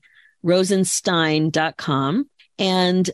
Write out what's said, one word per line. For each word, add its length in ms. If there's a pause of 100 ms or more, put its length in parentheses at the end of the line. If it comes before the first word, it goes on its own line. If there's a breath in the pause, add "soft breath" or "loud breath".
(440 soft breath)
rosenstein 1080
dot 280
com. 520 (300 soft breath)
And 540